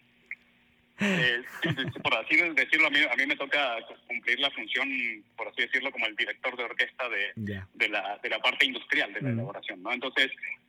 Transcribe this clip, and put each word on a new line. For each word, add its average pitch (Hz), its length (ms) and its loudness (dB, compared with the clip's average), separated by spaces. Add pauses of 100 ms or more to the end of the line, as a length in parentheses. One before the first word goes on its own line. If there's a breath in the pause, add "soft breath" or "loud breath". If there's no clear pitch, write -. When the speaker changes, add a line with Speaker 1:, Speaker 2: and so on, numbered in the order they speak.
(1000)
Speaker 1:
Eh, 127 440 4 (180)
sí, 170 160 2
sí, - 60 0 (100)
sí, - 60 -8
por 139 160 0
así - 200 0
de-, 165 200 4
decirlo, 156 320 4
a - 20 6
mí, 139 80 2 (100)
a 123 80 0
mí 135 120 0
me 143 80 0
toca 135 400 0 (320)
cumplir 120 320 -2
la 139 100 2
función, 131 400 -2 (460)
por 110 140 -8
así - 120 -4
decirlo, 127 300 0
como 113 160 -4
el 104 80 -6
director 120 420 -4
de 123 60 -2
orquesta 131 440 -2
de, 104 280 -2
Speaker 2:
Ya. 101 400 -6
Speaker 1:
de 113 140 2
la, 104 340 -2
de 120 60 -2
la 110 100 0
parte 127 260 2
industrial 135 480 -2
de - 80 -6
la 139 60 0
Speaker 2:
Ujú. 117 80 2
Speaker 1:
elaboración, 101 480 -6
¿no? 117 100 -2
Entonces, 135 380 2 (380 loud breath)